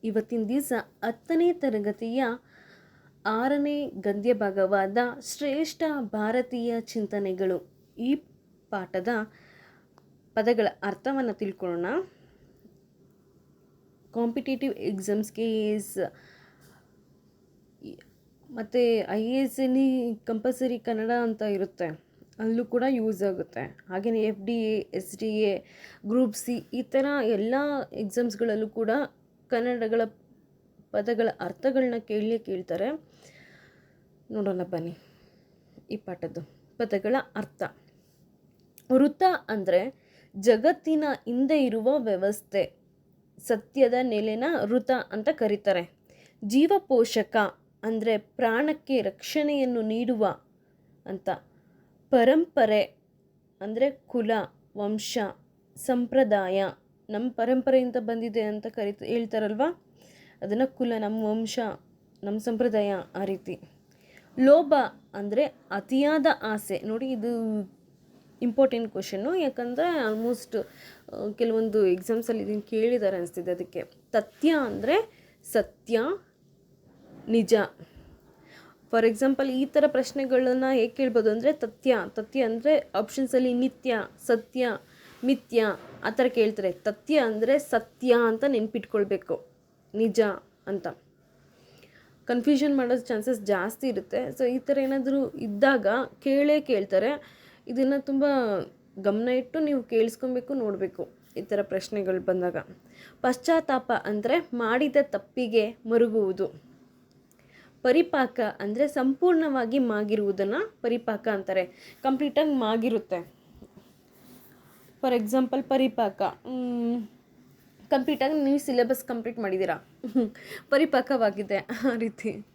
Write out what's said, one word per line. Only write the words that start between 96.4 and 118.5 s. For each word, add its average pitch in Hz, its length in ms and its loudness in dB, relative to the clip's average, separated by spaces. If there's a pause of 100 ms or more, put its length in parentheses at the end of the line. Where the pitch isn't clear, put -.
ಕೇಳ್ತಾರೆ. 202 760 0 (300)
ಇದನ್ನ 262 320 2
ತುಂಬ 277 260 0 (760)
ಗಮನ 208 300 0
ಇಟ್ಟು 254 300 -2
ನೀವು 285 240 0
ಕೇಳಿಸ್ಕೊಬೇಕು, 247 720 -2
ನೋಡ್ಬೇಕು 196 560 -4 (280)
ಈ - 40 -8
ಥರ 202 200 -2
ಪ್ರಶ್ನೆಗಳು 190 600 -4
ಬಂದಾಗ. 180 360 -2 (640)
ಪಶ್ಚಾತ್ತಾಪ 285 720 0 (140)
ಅಂದ್ರೆ 214 340 0 (140)
ಮಾಡಿದ 240 480 0
ತಪ್ಪಿಗೆ 226 720 0 (140)
ಮರುಗುವುದು. 214 800 0 (1120)
ಪರಿಪಾಕ 269 580 2 (200)
ಅಂದ್ರೆ 220 280 0
ಸಂಪೂರ್ಣವಾಗಿ 277 920 2
ಮಾಗಿರುವುದನ್ನ 208 760 0 (260)
ಪರಿಪಾಕ 226 460 -2
ಅಂತಾರೆ. 190 380 -2 (380)
ಕಂಪ್ಲೀಟಾಗಿ 285 500 2
ಮಾಗಿರುತ್ತೆ. 220 800 -2 (1700)
For 247 200 2
example, 254 420 0
ಪರಿಪಾಕ, 233 580 0 (260)
ಮ್, 240 560 -4 (840)
ಕಂಪ್ಲೀಟಾಗಿ 277 440 0
ನೀವು 285 240 2